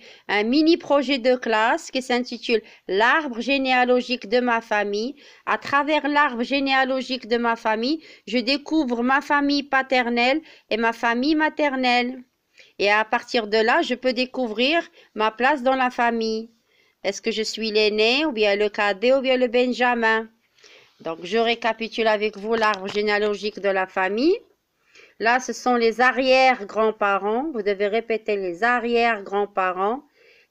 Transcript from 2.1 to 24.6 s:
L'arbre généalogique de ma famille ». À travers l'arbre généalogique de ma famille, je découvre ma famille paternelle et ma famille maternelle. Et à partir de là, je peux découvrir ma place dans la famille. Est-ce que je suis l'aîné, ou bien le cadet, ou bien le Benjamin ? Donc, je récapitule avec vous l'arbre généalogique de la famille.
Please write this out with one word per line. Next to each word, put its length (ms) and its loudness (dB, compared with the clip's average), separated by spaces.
L'arbre 540 2
généalogique 880 0
de 100 2
ma 220 0
famille ». 540 -2
À 120 0
travers 500 0
l'arbre 360 0
généalogique 840 -2
de 80 0
ma 220 0
famille, 440 -2
je 120 -2
découvre 680 -2
ma 160 2
famille 440 0
paternelle 800 0
et 80 0
ma 160 0
famille 420 -2
maternelle. 880 0
Et 100 2
à 140 4
partir 440 -4
de 100 0
là, 240 4
je 140 -2
peux 180 -2
découvrir 760 -2
ma 180 0
place 300 0
dans 140 2
la 140 0
famille. 600 -2
Est-ce 180 -4
que 100 -4
je 120 -4
suis 280 -6
l'aîné, 540 2
ou 60 -2
bien 240 2
le 140 0
cadet, 440 0
ou 80 2
bien 140 0
le 120 2
Benjamin ? 840 0
Donc, 220 -8
je 140 -2
récapitule 680 -2
avec 300 0
vous 180 -4
l'arbre 320 0
généalogique 720 -2
de 100 0
la 180 0
famille. 500 0